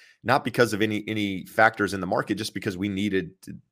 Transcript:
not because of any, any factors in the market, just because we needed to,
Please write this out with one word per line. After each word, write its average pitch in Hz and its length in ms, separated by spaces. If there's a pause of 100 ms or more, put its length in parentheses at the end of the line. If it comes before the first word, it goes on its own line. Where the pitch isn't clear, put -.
(240)
not 127 220
because 120 280
of 98 80
any, 107 260
any 101 380
factors 107 480
in 98 60
the 90 80
market, 107 280
just 107 180
because 92 240
we 101 120
needed 98 540
to, 85 120 (160)